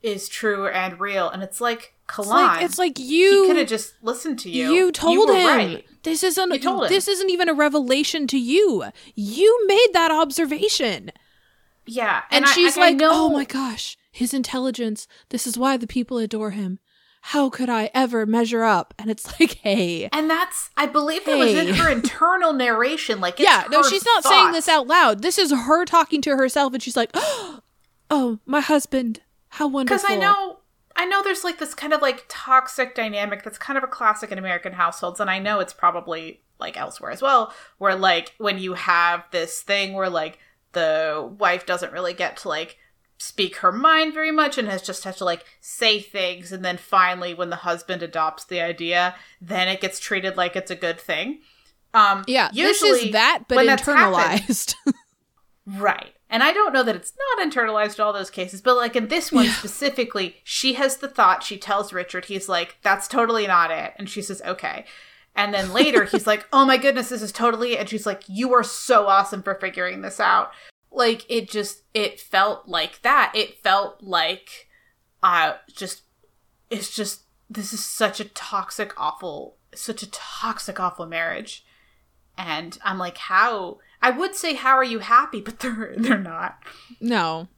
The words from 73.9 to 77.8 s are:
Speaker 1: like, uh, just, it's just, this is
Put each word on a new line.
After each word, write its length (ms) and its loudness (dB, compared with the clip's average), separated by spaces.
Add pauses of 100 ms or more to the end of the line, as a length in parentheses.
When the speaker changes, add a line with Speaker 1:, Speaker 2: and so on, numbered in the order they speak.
Speaker 1:
like, 640 -4 (560)
uh, 300 2 (200)
just, 300 -12 (640)
it's 260 -10
just, 280 -8 (260)
this 240 -10
is 100 -8